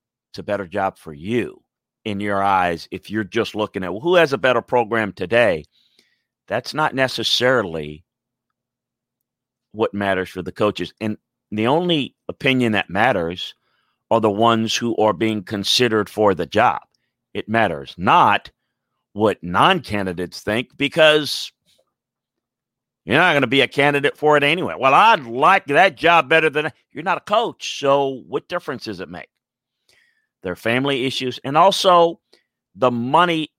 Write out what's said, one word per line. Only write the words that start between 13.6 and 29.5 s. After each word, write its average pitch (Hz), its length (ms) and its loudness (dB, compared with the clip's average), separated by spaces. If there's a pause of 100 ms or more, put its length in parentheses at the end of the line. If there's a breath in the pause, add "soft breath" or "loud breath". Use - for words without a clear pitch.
are 117 120 2
the 107 100 2
ones 113 440 2
who 120 200 -4
are 107 180 2
being 107 300 -2
considered 107 680 -2
for 104 240 2
the 82 140 -6
job. 107 340 0 (520)
It 101 160 -10
matters 92 480 -2
not 113 520 2 (640)
what 101 300 0
non-candidates 95 960 -2
think, 113 360 -6
because 151 760 0 (1500)
you're 104 120 0
not 175 160 4
gonna 139 140 2
be 131 140 2
a 120 60 2
candidate 143 500 0
for 147 200 4
it 139 60 2
anyway. 143 340 -2
"Well, 131 160 2
I'd 196 300 4
like 143 420 2
that 156 300 4
job 156 340 2
better 156 200 4
than," 151 220 -4 (200)
you're 147 120 -12
not 175 140 -2
a - 40 -10
coach, - 580 -4
so 139 480 0
what 143 200 -8
difference 156 380 -8
does 101 140 -10
it 85 100 -12
make? 85 200 -16 (1120)